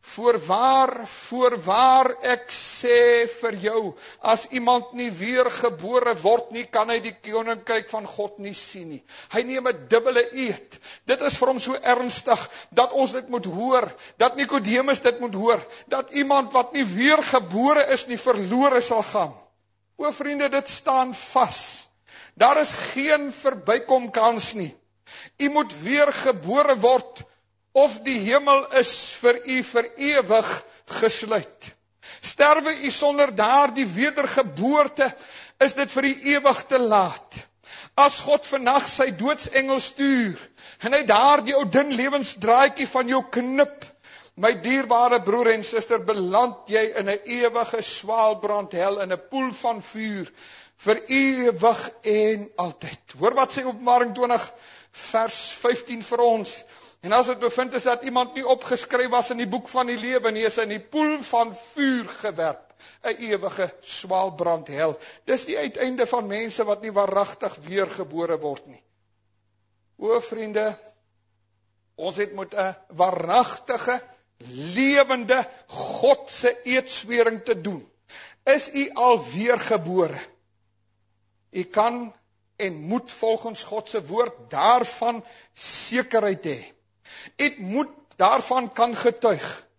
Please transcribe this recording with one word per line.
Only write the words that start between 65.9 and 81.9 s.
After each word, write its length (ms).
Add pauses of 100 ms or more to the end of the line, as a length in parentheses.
van 180
mense 380
wat 160
nie 100
waaragtig 640 (120)
weergebore 720
word 280
nie. 140 (1200)
O 180
vriende, 580 (1160)
ons 220
het 160
met 220
'n 200 (140)
waaragtige, 1120 (720)
lewende 720 (220)
God 640
se 320
eedswering 800
te 160
doen. 240 (600)
Is 280
u 200
al 300 (100)
weergebore? 840 (1300)
U 120
kan 500 (420)